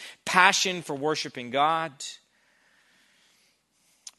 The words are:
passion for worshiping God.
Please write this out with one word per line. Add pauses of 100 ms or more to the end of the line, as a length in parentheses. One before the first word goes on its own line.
(240)
passion
for
worshiping
God. (2250)